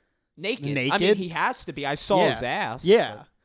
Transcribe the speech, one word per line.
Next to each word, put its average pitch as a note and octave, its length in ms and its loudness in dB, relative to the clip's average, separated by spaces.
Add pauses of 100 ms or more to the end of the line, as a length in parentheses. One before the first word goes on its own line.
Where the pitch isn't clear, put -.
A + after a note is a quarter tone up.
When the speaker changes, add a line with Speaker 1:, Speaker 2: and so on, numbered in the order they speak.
(380)
Speaker 1:
Naked. E3 280 -6
I - 20 -4
mean, C#3 220 -2
Speaker 2:
naked. G3 280 2
Speaker 1:
he F#3 120 -6
has E3+ 360 -4
to D#3+ 80 -12
be. C#3+ 120 -8
I C#3 100 -2
saw F#3 280 2
Speaker 2:
Yeah. E3+ 60 4
Speaker 1:
his A#2+ 140 -2
ass, C3+ 420 -4
Speaker 2:
Yeah. E3+ 320 4
Speaker 1:
but C#3+ 100 -20 (180)